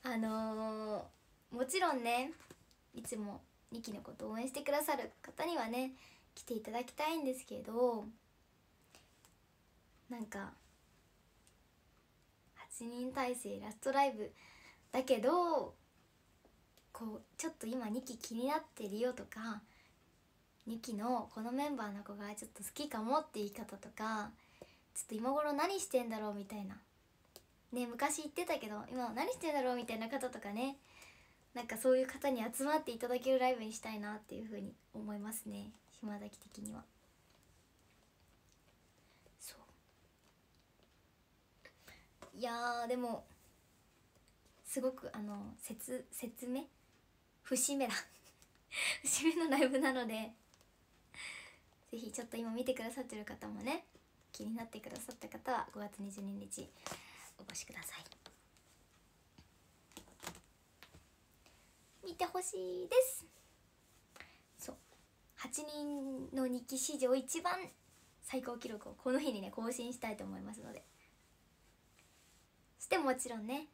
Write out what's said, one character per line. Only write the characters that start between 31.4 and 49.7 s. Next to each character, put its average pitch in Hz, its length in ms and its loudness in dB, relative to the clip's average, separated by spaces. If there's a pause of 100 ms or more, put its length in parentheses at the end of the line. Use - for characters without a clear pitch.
な 240 100 -4
ん - 20 -12
か 226 100 -4
そ 254 160 8
う 254 60 10
い 262 60 6
う - 20 0
方 269 240 0
に 240 120 2
集 226 200 0
ま 294 140 4
っ 311 80 4
て 247 80 -4
い 233 60 -6
た 247 100 -2
だ 247 100 2
け 262 140 4
る 262 60 8
ラ 254 100 6
イ 254 80 4
ブ 226 80 -4
に 214 80 -4
し - 80 -8
た 226 120 -8
い 214 60 -4
な 208 160 -4
っ 214 60 -8
て 202 160 -10
い 208 60 -6
う 226 40 -8
ふ 220 60 -8
う 202 80 -6
に 202 120 -6 (220)
思 214 180 -6
い 208 60 -4
ま 214 140 -6
す - 140 -6
ね。 208 260 -8 (260)
島 - 200 -4
崎 - 200 -10
的 - 200 -18
に 214 140 -6
は。 - 120 -12 (2500)
そ - 160 -14
う。 - 20 -20 (2750)
い 220 40 -2
や 240 420 0
ー、 233 40 -2
で 254 80 4
も、 240 300 -2 (1400)
す - 160 -2
ご 254 120 4
く - 200 -8
あ 226 60 -8
の、 208 400 -6
説-、 247 540 -8
説 - 340 -8
明？ 262 220 -2 (760)
節 254 340 4
目 269 100 4
だ。 226 80 0 (460)
<laughs> - 640 -2
節 - 220 2
目 330 180 6
の 311 60 4
ラ 269 80 6
イ 277 100 8
ブ 269 100 4